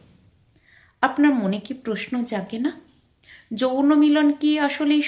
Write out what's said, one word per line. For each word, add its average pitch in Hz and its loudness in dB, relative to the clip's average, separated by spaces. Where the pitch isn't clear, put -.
আপনার 285 2
মনে 202 -2
কি - -12
প্রশ্ন 214 -8
জাগে 220 -8
না, 311 -4
যৌন 262 0
মিলন 294 4
কি 302 0
আসলে 294 0